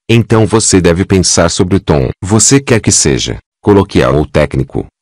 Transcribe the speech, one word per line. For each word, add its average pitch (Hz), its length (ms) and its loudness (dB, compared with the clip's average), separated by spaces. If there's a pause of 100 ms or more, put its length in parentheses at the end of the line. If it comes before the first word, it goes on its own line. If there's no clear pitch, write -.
então 113 380 2
você 104 340 0
deve 85 240 0
pensar 90 460 0
sobre 92 240 -2
o 95 60 0
tom. 69 280 0 (140)
Você 110 380 0
quer 120 180 -2
que 104 140 -2
seja 60 460 -2 (220)
coloquial 95 560 2
ou 76 80 0
técnico 67 640 -4 (160)